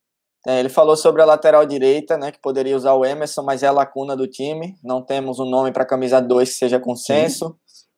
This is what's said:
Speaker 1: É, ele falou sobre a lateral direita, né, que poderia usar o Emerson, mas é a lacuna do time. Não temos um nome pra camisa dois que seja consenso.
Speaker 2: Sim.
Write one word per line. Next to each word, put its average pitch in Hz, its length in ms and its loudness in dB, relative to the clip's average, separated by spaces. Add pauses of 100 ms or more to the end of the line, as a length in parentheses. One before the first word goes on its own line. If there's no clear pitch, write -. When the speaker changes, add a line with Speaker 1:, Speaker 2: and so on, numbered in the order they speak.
(460)
Speaker 1:
É, 127 140 -2
ele 127 80 -2
falou 156 280 4
sobre 156 240 2
a 160 40 8
lateral 151 420 4
direita, 143 500 0
né, 143 140 -8
que - 100 -20
poderia 135 360 -2
usar 135 180 2
o 131 100 2
Emerson, 147 380 -4
mas 139 220 -4
é - 20 4
a 139 60 4
lacuna 139 440 -2
do 131 120 -4
time. 156 560 -10
Não 127 200 -6
temos 135 360 -6
um 135 40 -4
nome 131 280 -2
pra 131 120 -2
camisa 131 360 0
dois 123 300 2
que - 40 -10
seja 127 240 0
consenso. 143 680 -2
Speaker 2:
Sim. - 360 -20 (140)